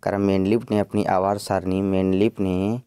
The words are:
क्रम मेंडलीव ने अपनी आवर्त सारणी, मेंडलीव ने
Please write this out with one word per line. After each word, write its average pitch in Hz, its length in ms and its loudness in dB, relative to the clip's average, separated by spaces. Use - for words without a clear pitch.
क्रम 98 180 -2
मेंडलीव 98 500 2
ने 107 80 2
अपनी 104 260 -2
आवर्त 98 360 0
सारणी, 95 420 -2
मेंडलीव 95 580 2
ने 95 460 -2